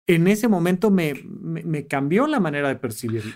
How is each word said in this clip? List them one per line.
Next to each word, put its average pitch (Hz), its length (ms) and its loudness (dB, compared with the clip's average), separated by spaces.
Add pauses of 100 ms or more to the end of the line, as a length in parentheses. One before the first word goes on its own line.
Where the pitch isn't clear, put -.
en 170 220 4
ese 214 200 2
momento 185 420 2
me, 170 240 2 (100)
me, 165 400 -10
me 151 220 -4
cambió 147 400 0
la 302 140 0
manera 143 280 -2
de 131 80 -2
percibirlo. 110 600 -6